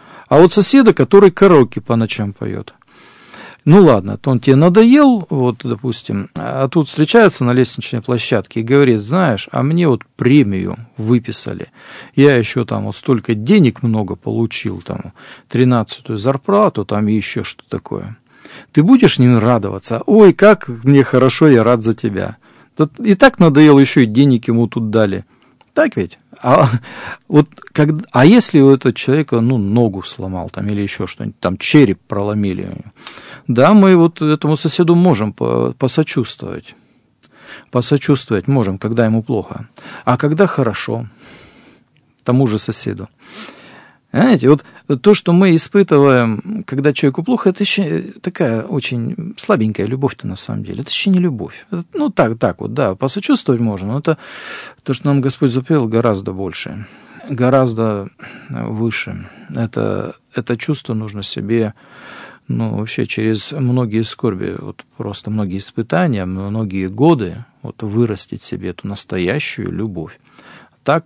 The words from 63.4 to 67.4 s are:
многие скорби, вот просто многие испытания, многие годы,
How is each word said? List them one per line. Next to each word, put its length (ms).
многие 520
скорби, 540
вот 260
просто 340
многие 280
испытания, 640
многие 640
годы, 560